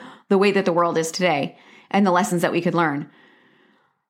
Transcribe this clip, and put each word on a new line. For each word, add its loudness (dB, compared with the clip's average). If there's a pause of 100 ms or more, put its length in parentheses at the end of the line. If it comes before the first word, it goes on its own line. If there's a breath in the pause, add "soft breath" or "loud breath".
(280 loud breath)
the 2
way 4
that 0
the 0
world 0
is -4
today -2 (320 loud breath)
and 2
the 2
lessons 0
that 0
we -2
could -2
learn. -2 (1000 soft breath)